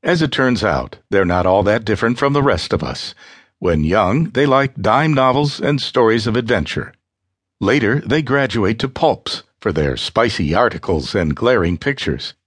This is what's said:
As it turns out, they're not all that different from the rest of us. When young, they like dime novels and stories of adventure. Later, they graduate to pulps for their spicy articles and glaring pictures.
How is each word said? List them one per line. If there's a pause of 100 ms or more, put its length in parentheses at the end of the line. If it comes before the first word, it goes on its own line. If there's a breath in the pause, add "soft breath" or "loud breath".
As
it
turns
out, (120)
they're
not
all
that
different
from
the
rest
of
us. (420 loud breath)
When
young,
they
like
dime
novels
and
stories
of
adventure. (640)
Later,
they
graduate
to
pulps (180)
for
their
spicy
articles
and
glaring
pictures. (120)